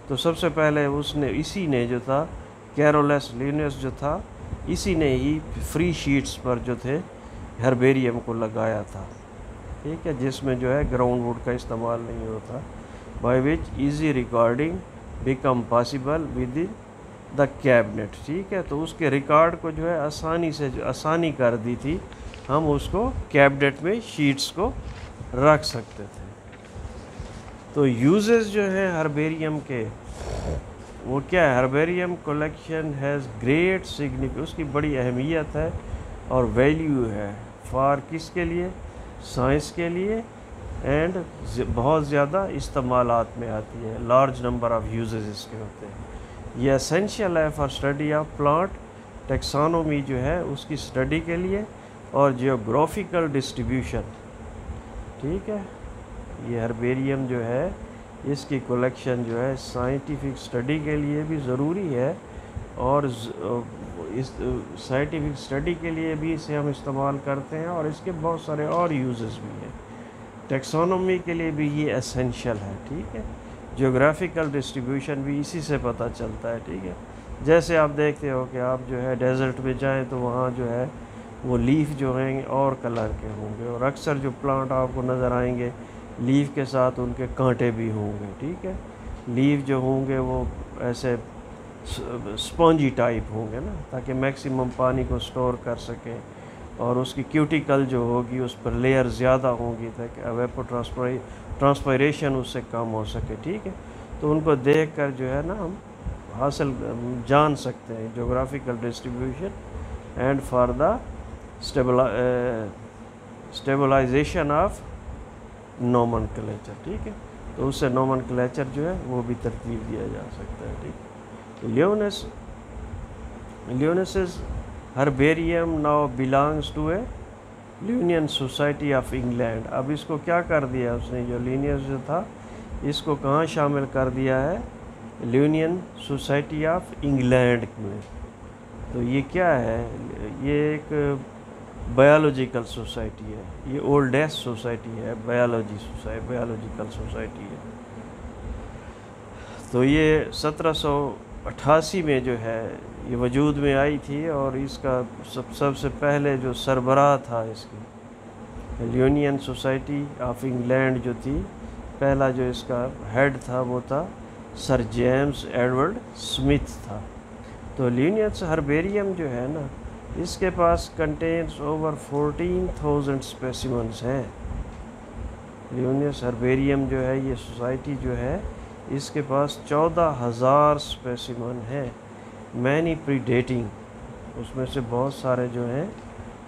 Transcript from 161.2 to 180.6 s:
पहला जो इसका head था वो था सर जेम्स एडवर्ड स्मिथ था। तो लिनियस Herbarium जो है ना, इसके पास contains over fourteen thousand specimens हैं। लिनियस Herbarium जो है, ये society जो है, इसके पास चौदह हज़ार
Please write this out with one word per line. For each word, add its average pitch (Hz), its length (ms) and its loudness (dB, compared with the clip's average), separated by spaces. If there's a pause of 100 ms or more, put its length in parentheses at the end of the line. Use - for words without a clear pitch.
पहला 135 300 6
जो 127 120 0
इसका 123 500 -2 (120)
head 135 320 4
था 127 240 -2
वो 123 200 -2
था 147 280 -2 (480)
सर 131 240 2
जेम्स 123 720 2
एडवर्ड 127 440 4 (200)
स्मिथ 139 420 2
था। - 440 -6 (760)
तो 127 100 2
लिनियस 190 540 4
Herbarium 170 720 2
जो 165 120 -2
है 127 280 -2
ना, 143 140 -4 (540)
इसके 180 280 0
पास 170 500 4
contains 160 600 0
over 156 320 0
fourteen 160 760 0 (140)
thousand 143 400 2
specimens 120 800 -4
हैं। 123 320 -2 (1400)
लिनियस 135 520 0
Herbarium 135 640 4
जो 131 120 0
है, 131 280 0
ये 131 80 0
society 131 640 -4
जो 127 140 -4
है, 127 320 -2 (480)
इसके 139 300 -2
पास 139 480 0
चौदह 160 400 4
हज़ार 135 680 6